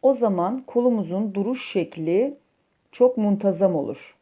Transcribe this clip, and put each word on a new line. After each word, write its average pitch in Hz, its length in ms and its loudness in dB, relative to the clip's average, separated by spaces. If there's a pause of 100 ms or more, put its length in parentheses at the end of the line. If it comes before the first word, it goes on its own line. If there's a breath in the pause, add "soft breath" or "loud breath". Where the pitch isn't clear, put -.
o 254 120 4
zaman 226 540 0
kolumuzun 208 640 -2
duruş 208 380 -4
şekli 175 640 -2 (580)
çok 247 260 4
muntazam 196 580 0
olur. - 460 -6